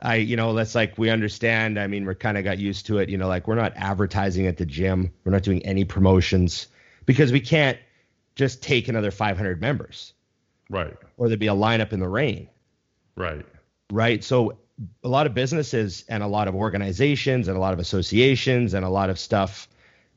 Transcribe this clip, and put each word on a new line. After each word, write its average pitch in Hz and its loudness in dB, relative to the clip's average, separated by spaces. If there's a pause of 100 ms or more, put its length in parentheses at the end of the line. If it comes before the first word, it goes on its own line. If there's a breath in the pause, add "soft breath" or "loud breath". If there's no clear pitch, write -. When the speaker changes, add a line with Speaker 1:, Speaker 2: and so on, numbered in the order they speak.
Speaker 1:
I, 117 0
you 113 0
know, 113 0
that's 110 -2
like, 107 0
we 113 2
understand. 110 0
I 101 -4
mean, 101 -4
we're 95 -4
kinda 101 -2
got 95 -2
used 98 -4
to 104 0
it. 95 0
You 98 -2
know, 95 -2
like, 90 -2
we're 110 0
not 113 0
advertising 95 -2
at 87 -2
the 90 -4
gym. 92 -2 (120)
We're 92 0
not 95 4
doing 95 0
any 98 0
promotions 95 4 (380 soft breath)
because 135 6
we 139 4
can't 135 2 (580)
just 135 -2
take 120 2
another 110 0
five 101 -2
hundred 92 -4
members. - -6 (560)
Speaker 2:
Right. 90 -6 (220)
Speaker 1:
Or 120 0
there'd 110 0
be 107 0
a 104 2
lineup 110 2
in 98 -2
the 92 -2
rain. 117 -4 (640)
Speaker 2:
Right. 78 -8 (460)
Speaker 1:
Right. 110 0
So 120 0 (460)
a 123 -6
lot 135 2
of 131 -4
businesses 123 -2
and 110 -4
a 104 -4
lot 104 0
of 92 -2
organizations 107 0
and 95 -2
a 92 -2
lot 95 0
of 85 -4
associations 120 2
and 95 -2
a 92 -4
lot 95 0
of 92 -4
stuff 98 -2 (500 soft breath)